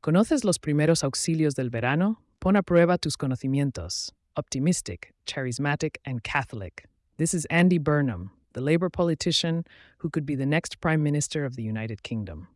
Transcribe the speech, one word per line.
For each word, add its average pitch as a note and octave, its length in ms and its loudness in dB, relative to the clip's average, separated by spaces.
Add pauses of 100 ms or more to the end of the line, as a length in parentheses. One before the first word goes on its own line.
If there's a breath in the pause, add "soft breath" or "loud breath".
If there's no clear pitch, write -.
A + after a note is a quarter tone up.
¿Conoces A3 420 2
los F#3 160 2
primeros D3+ 460 2
auxilios D#3 500 0
del B2+ 140 -2
verano? C#3 520 0 (160)
Pon F#3+ 200 2
a G3 60 2
prueba F3 340 4
tus - 180 -4
conocimientos. C3+ 960 -2 (220)
Optimistic, - 760 -4 (120)
charismatic C#3+ 800 -4
and B2+ 180 -6
Catholic. - 680 -6 (260)
This D#3+ 180 0
is D#3+ 160 -2
Andy F3 300 6
Burnham, C3+ 520 0 (220)
the B2 80 -8
Labour E3 280 2
politician E3 760 0 (360 soft breath)
who E3 80 -4
could D3+ 160 -4
be C#3+ 100 -4
the C3+ 120 -2
next D3+ 320 -2
Prime D#3+ 240 2
Minister D3 420 -2
of B2+ 100 -6
the B2+ 60 -8
United A2 400 -6
Kingdom. F#2 540 -8